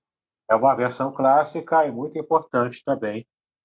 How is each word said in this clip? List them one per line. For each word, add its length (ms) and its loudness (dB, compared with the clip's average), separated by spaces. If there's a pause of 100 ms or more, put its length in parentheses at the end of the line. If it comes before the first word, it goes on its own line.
(500)
É 60 4
uma 200 4
versão 360 -4
clássica 760 2
e 40 -8
muito 280 -10
importante 640 -2
também 420 -4 (400)